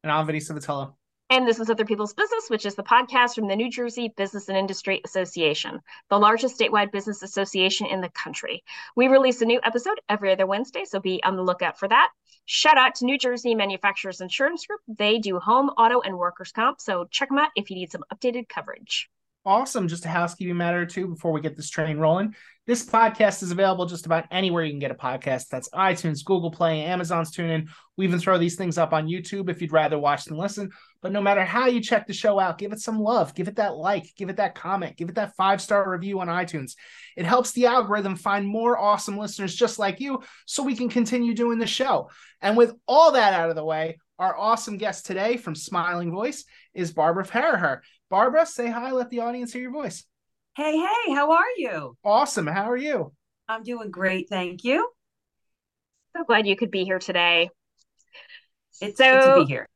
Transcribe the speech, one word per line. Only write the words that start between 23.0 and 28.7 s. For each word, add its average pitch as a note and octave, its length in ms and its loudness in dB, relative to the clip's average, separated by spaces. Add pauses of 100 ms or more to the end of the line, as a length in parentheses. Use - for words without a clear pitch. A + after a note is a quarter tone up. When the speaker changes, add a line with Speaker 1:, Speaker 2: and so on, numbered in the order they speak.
Speaker 1:
is F3 80 -4
available F#3 340 2
just E3+ 180 -10
about E3 280 0
anywhere F3 320 0
you D3 80 -4
can C#3+ 80 -8
get C3+ 100 -4
a B2+ 60 -6
podcast. B2+ 500 -4
That's B2+ 220 -10
iTunes, F3 560 -2
Google F3 260 0
Play, D#3+ 320 0
Amazon's E3+ 480 -2
TuneIn. D#3+ 380 -4 (280)
We F#3+ 100 0
even F3 120 2
throw F3+ 200 2
these E3+ 180 0
things F3 200 -4